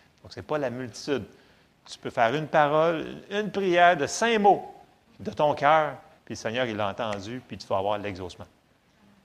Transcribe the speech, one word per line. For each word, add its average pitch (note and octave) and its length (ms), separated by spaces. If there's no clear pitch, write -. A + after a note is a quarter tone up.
Donc, G2+ 100
ce - 80
n'est F2+ 40
pas D3+ 140
la C3+ 120
multitude. B2 520
Tu - 120
peux B2+ 100
faire A#2 240
une D3+ 140
parole, D#3 580
une G#3 220
prière F3 440
de C#3+ 120
cinq A3+ 320
mots G3 340
de - 100
ton D3+ 240
cœur, D3 400
puis - 80
le A2 40
Seigneur, A#2+ 300
il A2 100
l'a G#2 120
entendu, G#2+ 580
puis - 100
tu - 120
vas G2+ 100
avoir G2+ 180
l'exaucement. F#2+ 500